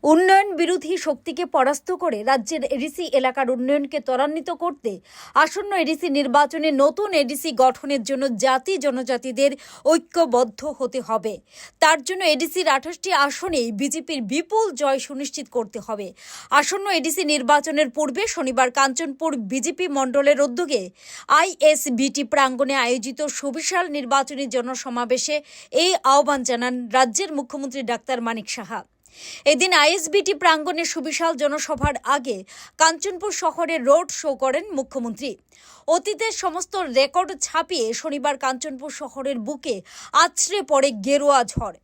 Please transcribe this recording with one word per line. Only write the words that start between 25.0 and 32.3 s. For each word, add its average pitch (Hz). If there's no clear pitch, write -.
এই 359
আহ্বান 277
জানান 247
রাজ্যের 262
মুখ্যমন্ত্রী 277
ডাক্তার 240
মানিক 226
সাহা। 196
এদিন 330
আইএসবিটি 330
প্রাঙ্গণে 320
সুবিশাল 320
জনসভার 294
আগে 247